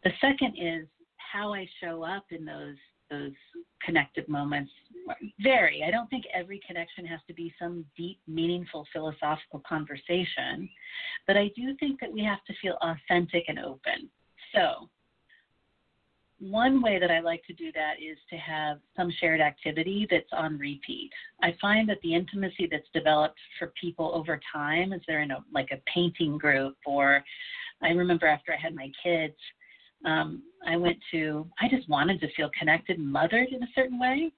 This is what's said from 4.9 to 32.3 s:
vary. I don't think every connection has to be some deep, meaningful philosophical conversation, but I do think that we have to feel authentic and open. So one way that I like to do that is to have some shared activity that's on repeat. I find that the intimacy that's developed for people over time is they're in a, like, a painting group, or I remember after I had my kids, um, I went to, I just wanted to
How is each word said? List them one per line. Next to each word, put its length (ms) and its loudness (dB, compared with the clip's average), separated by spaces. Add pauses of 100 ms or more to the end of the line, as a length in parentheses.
vary. 480 4
I 40 0
don't 180 -2
think 240 -6
every 340 -6
connection 380 -10
has 220 -10
to 60 -14
be 240 -8
some 280 -8 (100)
deep, 320 -10
meaningful 640 -2
philosophical 680 -4
conversation, 1080 -4 (580)
but 120 6
I 180 4
do 240 -4
think 220 -2
that 100 -8
we 120 -4
have 220 -2
to 160 -10
feel 200 -2
authentic 680 2
and 120 -6
open. 500 -6 (440)
So 360 2 (1500)
one 420 4
way 160 4
that 140 4
I 80 6
like 260 -2
to 80 -14
do 200 -10
that 280 -2
is 160 -12 (140)
to 40 -10
have 440 -4 (180)
some 220 0
shared 200 4
activity 680 0
that's 240 2
on 240 -2
repeat. 540 -8 (320)
I 180 2
find 260 4
that 140 0
the 140 0
intimacy 540 0
that's 260 -6
developed 420 4 (220)
for 200 -8
people 360 -4
over 240 -2 (120)
time 400 0
is 160 -6
they're 140 0
in 80 -2
a, 80 -4 (160)
like, 180 -2
a 80 -6 (140)
painting 460 2
group, 440 2
or 400 4 (600)
I 60 4
remember 360 4
after 280 4
I 40 -2
had 160 -4
my 180 -10 (120)
kids, 320 0 (680)
um, 380 0 (260)
I 100 2
went 200 2 (140)
to, 360 -2 (140)
I 80 4
just 180 2
wanted 340 4
to 120 -4